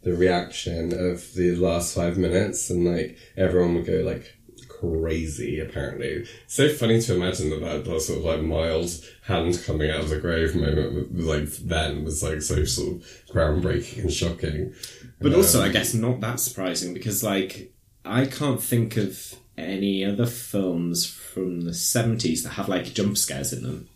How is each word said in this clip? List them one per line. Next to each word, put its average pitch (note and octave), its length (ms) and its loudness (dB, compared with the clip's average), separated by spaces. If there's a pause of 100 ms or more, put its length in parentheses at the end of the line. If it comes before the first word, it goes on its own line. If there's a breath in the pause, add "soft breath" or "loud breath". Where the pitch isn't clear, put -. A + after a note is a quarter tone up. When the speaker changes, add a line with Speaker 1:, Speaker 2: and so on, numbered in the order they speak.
Speaker 1:
the F2+ 120 0
reaction F2 760 0
of F2+ 420 -2
the F2 220 2
last E2+ 380 2
five F2 240 0
minutes, F#2 520 2
and, F2 140 2
like, E2 340 0 (180 loud breath)
everyone F2+ 380 4
would E2+ 120 0
go, E2+ 180 2
like, - 300 -4 (340)
crazy, D#2+ 920 -2
apparently. C#2 680 -6 (200 loud breath)
So C#3 220 4
funny A2+ 340 4
to G2 140 2
imagine F2+ 340 0
that, D#2 100 -4
that, D#2 240 -4
that E2 160 -2
sort D#2 200 -2
of, D#2 40 -4
like, D#2+ 180 0
mild D#2+ 480 0 (340 loud breath)
hand F2 420 2
coming D#2 240 2
out D#2 100 -2
of D2+ 100 -2
the D#2 100 0
grave E2 340 2
moment, D2+ 560 2
w-, F2 160 -2
like, D2 300 0
then D2+ 480 -2
was, D#2 180 -4
like, D#2 200 -4
so A#2+ 220 2
sort F2+ 320 -2
of - 60 -14 (320 loud breath)
groundbreaking - 680 0
and F2 100 2
shocking. D#2+ 600 -2 (480 loud breath)
Speaker 2:
But C#3+ 140 4
also, F#3 260 8
Speaker 1:
Um, G2 80 4
Speaker 2:
I F#2+ 40 0
guess, G#2 220 0
not A#2+ 260 2
that A#2+ 180 -4
surprising, F2 560 -4
because, G2+ 300 -2
like, G2 480 -2 (320)
I B2 220 2
can't C3+ 360 -2
think A#2 340 2
of - 380 -4 (240)
any F#2+ 460 0
other G2+ 220 2
films F2 800 -2
from F#2 580 -6
the E2+ 120 -4
seventies A2+ 680 0
that - 60 -8
have, G2 180 -6
like, F2+ 260 -2
jump G2+ 240 2
scares C#2 340 -2
in A#1 120 -8
them. C2+ 320 -8